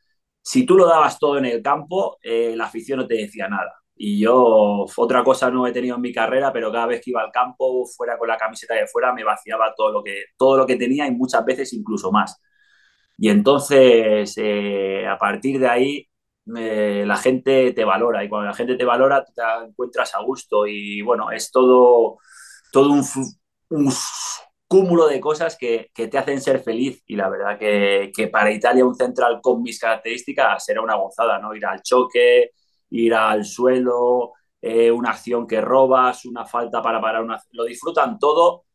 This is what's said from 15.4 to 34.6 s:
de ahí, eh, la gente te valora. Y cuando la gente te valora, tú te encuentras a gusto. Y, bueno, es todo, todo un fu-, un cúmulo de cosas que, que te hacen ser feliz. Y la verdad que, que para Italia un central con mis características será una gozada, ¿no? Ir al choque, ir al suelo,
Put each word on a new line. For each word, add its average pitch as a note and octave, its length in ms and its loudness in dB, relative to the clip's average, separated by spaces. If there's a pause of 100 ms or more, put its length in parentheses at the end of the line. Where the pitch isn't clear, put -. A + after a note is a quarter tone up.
de B2+ 80 4
ahí, C3+ 400 0 (480)
eh, G#2+ 500 -2
la G2+ 100 0
gente C3 560 2
te A2 120 -2
valora. G#2 400 0
Y G#2 40 -8
cuando G#2 200 -4
la G2+ 60 -8
gente B2 200 -4
te B2 100 -4
valora, C3 400 2
tú - 120 -20
te A#2+ 60 -6 (260)
encuentras B2 480 -6
a G2+ 60 -4
gusto. A2 440 -2
Y, G#2 360 -8
bueno, A2+ 280 -2
es A2+ 220 -10
todo, B2+ 640 6 (540)
todo C#3 180 6
un C#3+ 140 2
fu-, C3 320 -8 (320)
un C#3+ 240 0 (720)
cúmulo F3 400 4
de C3+ 140 0
cosas - 360 -4
que, A#2 380 -4
que A2+ 140 -6
te C#3 100 -2
hacen C3+ 220 -4
ser C3 200 0
feliz. B2 460 -6
Y G#2 80 -12
la F#2+ 140 -2
verdad G2 300 -6
que, G2+ 540 0
que A2 160 -4
para G#2+ 220 0
Italia B2+ 340 2
un B2 120 0
central B2 440 0
con A#2 220 0
mis A#2 160 -8
características A2+ 840 -2
será G#2+ 160 -2
una A2+ 160 -2
gozada, A2+ 420 -2
¿no? G#2+ 160 -10
Ir G#2 120 -8
al F#2 160 -8
choque, B2 720 2 (420)
ir A2+ 200 2
al G#2+ 320 0
suelo, B2 840 0 (280)